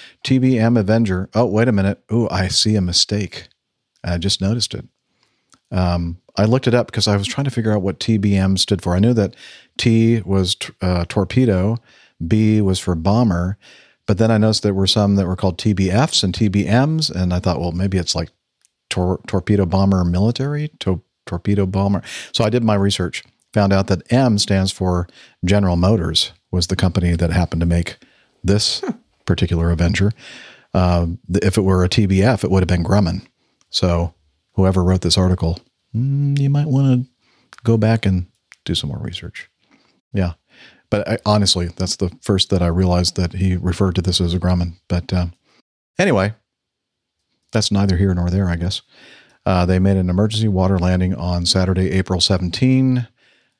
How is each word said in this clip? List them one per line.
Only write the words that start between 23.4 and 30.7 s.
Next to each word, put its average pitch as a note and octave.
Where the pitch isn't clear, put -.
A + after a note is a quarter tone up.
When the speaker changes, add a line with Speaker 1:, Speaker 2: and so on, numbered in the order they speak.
Speaker 1:
found G2+
out G2
that F#2
M B2
stands F#2+
for F2+
General F#2
Motors, E2+
was F2+
the F#2
company F2
that E2+
happened E2
to E2+
make E2+
this -
Speaker 2:
Hmm. G4
Speaker 1:
particular E2+
Avenger. E2+